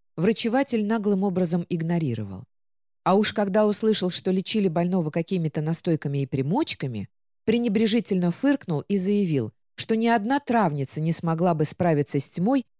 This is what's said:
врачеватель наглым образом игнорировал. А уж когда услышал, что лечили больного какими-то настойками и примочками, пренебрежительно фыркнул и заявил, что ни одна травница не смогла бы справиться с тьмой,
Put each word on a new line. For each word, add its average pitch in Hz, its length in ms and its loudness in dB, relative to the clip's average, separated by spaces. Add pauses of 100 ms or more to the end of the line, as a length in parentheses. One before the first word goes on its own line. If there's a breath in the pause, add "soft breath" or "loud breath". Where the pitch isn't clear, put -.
(160)
врачеватель 226 720 0
наглым 202 380 0
образом 175 460 0
игнорировал. 139 760 -2 (600)
А 185 80 4
уж 208 180 2
когда 208 340 2
услышал, 208 440 0
что 185 220 -2
лечили 196 340 0
больного 175 440 0
какими-то 165 500 -2
настойками 151 600 -2
и 135 40 -2
примочками, 135 840 -2 (360)
пренебрежительно 208 880 2
фыркнул 226 480 0
и 202 160 -2
заявил, 180 560 0 (240)
что - 180 -2
ни 226 140 0
одна 233 320 2
травница 156 600 0
не 160 120 0
смогла 165 420 0
бы 151 100 2
справиться 147 540 0
с - 80 0
тьмой, 233 400 0 (140)